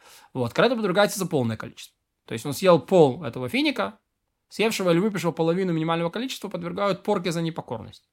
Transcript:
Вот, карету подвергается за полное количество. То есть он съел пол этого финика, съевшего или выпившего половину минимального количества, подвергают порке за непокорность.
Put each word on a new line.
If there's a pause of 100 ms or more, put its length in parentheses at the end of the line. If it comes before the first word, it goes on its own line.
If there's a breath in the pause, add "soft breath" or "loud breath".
(320 soft breath)
Вот,
карету
подвергается
за
полное
количество. (300)
То
есть
он
съел
пол
этого
финика, (500)
съевшего
или
выпившего
половину
минимального
количества,
подвергают
порке
за
непокорность.